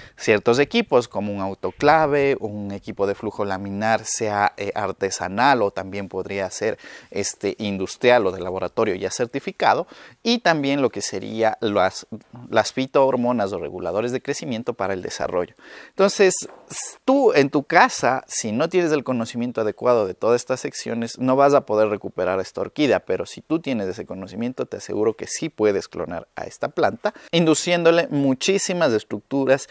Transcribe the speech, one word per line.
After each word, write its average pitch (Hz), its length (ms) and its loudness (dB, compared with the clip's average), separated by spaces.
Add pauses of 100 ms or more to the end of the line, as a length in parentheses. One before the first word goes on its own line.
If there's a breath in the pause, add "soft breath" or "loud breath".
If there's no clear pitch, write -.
(180 loud breath)
ciertos 117 400 2
equipos, 143 500 2
como 104 240 -6
un 101 80 -6
autoclave, 139 1000 2
un 104 320 -6
equipo 101 340 -6
de 98 80 2
flujo 104 320 -6
laminar, 101 600 -2
sea, 104 520 0
eh, 101 160 -6
artesanal 98 880 0
o 101 80 2
también 95 400 -8
podría 95 400 -4
ser, - 300 -2 (320 loud breath)
este, 98 480 -4
industrial 104 640 2
o 92 60 0
de 92 100 -8
laboratorio 92 540 -2
ya 95 160 -4
certificado, 135 760 0 (380 loud breath)
y 233 160 0
también 143 420 0
lo 127 80 4
que 101 120 -8
sería 107 600 -2
las, 101 460 0 (420)
las - 240 2
fitohormonas 123 800 2
o 90 60 -4
reguladores 90 540 -4
de 127 100 -4
crecimiento 123 500 -6
para 95 220 -4
el 90 80 -6
desarrollo. - 500 -4 (360 loud breath)
Entonces, 196 440 4 (720)
tú 269 280 4
en 139 180 4
tu 151 140 0
casa, 160 640 2
si - 240 -4
no 135 160 0
tienes 175 240 2
el 151 120 0
conocimiento 120 580 -4
adecuado 110 460 2
de 92 80 -6
todas 120 260 2
estas 127 180 -4
secciones, 117 600 -6
no 131 160 2
vas 139 180 6
a 139 140 4
poder 107 220 4
recuperar 95 500 -2
esta 92 220 -6
orquídea, 101 380 2
pero - 260 -2
si - 160 -14
tú 160 180 -2
tienes 120 280 -2
ese 92 180 -6
conocimiento, 110 600 -8
te 92 120 -10
aseguro 104 380 -2
que - 120 -12
sí - 220 -6
puedes 104 380 0
clonar 85 480 -8
a - 80 -10
esta - 260 -6
planta, 135 440 -2 (180 loud breath)
induciéndole 165 800 2
muchísimas 151 840 0
estructuras, 131 760 0